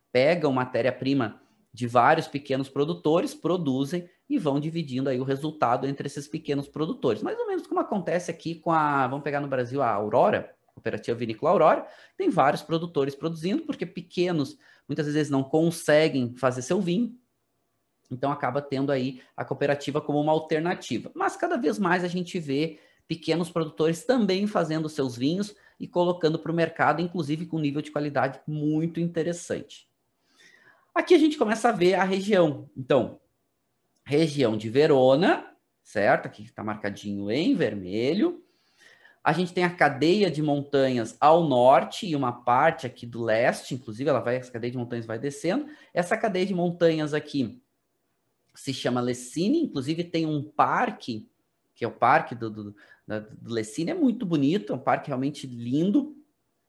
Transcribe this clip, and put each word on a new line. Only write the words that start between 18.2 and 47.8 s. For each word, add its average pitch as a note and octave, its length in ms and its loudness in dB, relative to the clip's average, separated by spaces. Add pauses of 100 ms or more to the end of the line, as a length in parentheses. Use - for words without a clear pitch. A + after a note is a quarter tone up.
acaba C#3 300 -4
tendo C#3 280 -4
aí C3 320 -2 (140)
a C3+ 80 -8
cooperativa C#3+ 560 -2
como D3 220 0
uma D3+ 100 2
alternativa. D#3+ 840 -2
Mas F#4 220 -2
cada E4+ 220 -2
vez A#3+ 200 0
mais F#3 280 2
a - 20 -2
gente F3 320 -4
vê D3+ 400 -4 (280)
pequenos E3 420 -2
produtores D#3+ 540 -2
também G3+ 420 2
fazendo D#3+ 440 -2
seus C3 260 -4
vinhos E3+ 400 -2 (240)
e - 80 -10
colocando F3 500 0
pro D#3+ 160 -4
mercado, D#3+ 480 2
inclusive E3+ 440 -4
com D#3+ 120 -6
nível D3 240 -2
de D3 80 -10
qualidade C#3 560 -2
muito D3+ 540 -2
interessante. E3+ 880 -4 (1080)
Aqui E4+ 200 4
a F4 40 10
gente D4+ 200 4
começa A3 320 2
a - 20 2
ver F3+ 220 4
a F#3 100 2
região. F#3+ 720 2
Então, C3 460 0 (840)
região C#3 540 2
de A2 120 -6
Verona, C#3 840 4 (260)
certo? A2+ 440 2
Aqui A#2 260 -16
tá - 140 -14
marcadinho G2+ 680 -6
em F#3+ 240 2
vermelho. B2 880 -2 (800)
A D3 80 2
gente F3 220 0
tem F3+ 100 0
a F3 100 2
cadeia E3 560 4
de D3 120 -4
montanhas C3+ 760 0
ao D#3+ 300 6
norte C3+ 600 4
e D#3+ 60 -4
uma B2 300 -2
parte C#3+ 420 2
aqui A#2+ 200 -12
do A#2 180 -8
leste, A#2+ 500 0
inclusive B2 360 -6
ela B2+ 100 2
vai, A#2+ 160 -2
essa B2 160 -8
cadeia A#2+ 200 -8
de B2+ 60 -8
montanhas A#2 280 -8
vai A2+ 120 -8
descendo. D#3+ 480 -4 (280)
Essa F3 240 -2
cadeia F#3 280 -2
de G3 80 -4
montanhas E3 600 0
aqui C#3+ 480 -4 (920)